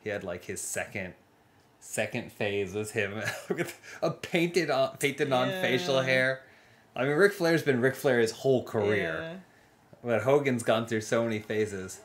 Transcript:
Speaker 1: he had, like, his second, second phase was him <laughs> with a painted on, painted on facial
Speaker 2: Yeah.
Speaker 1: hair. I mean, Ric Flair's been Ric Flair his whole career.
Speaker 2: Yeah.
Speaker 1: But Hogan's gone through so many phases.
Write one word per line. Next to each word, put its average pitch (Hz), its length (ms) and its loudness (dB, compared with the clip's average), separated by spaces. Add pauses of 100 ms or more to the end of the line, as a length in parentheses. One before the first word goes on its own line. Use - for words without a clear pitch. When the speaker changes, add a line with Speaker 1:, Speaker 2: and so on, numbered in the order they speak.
Speaker 1:
he 107 100 -8
had, 101 140 -6
like, 90 200 -8
his 92 160 -8
second, 92 540 -8 (680)
second - 520 -6
phase 101 420 -2
was 107 180 -4
him 101 220 -2 (220)
<laughs> - 120 -16
with 147 300 -6 (240)
a 165 80 0
painted 170 600 -2
on, 135 280 0
painted 139 340 0
on 127 160 2
facial 127 480 0
Speaker 2:
Yeah. 131 60 2
Speaker 1:
hair. 131 400 2 (520)
I 123 100 -2
mean, 143 80 0
Ric 196 220 6
Flair's 165 280 2
been 127 180 2
Ric 127 140 4
Flair 127 260 4
his 113 120 4
whole 127 320 2
career. 101 560 0
Speaker 2:
Yeah. 165 160 -10 (680)
Speaker 1:
But 113 200 2
Hogan's 135 400 4
gone 113 240 2
through 110 160 -2
so 117 220 0
many 110 160 -2
phases. 98 640 -4